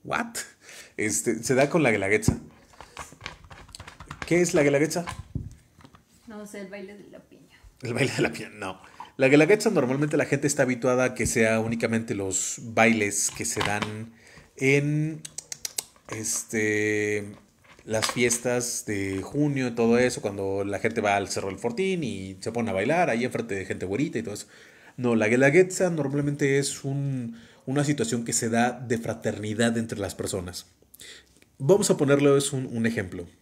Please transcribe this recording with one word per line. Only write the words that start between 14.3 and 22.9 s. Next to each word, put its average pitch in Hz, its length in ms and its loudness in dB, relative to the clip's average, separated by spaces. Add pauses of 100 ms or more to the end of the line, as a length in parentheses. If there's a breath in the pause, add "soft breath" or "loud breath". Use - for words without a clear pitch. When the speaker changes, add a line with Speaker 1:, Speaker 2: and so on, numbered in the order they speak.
Speaker 1:
en, 151 640 0 (960)
este, 107 1120 -2 (580)
las 110 260 -2
fiestas 120 760 -2
de 98 360 -4
junio 139 460 -2
y - 40 -2
todo 117 260 4
eso, 123 240 0
cuando 98 420 -4
la 98 140 -4
gente 113 240 -2
va 101 140 4
al 95 120 0
Cerro 98 200 -4
del 95 100 -8
Fortín 185 460 -2
y 95 360 -8
se 113 120 -6
pone 113 180 -2
a 92 40 -4
bailar 147 360 2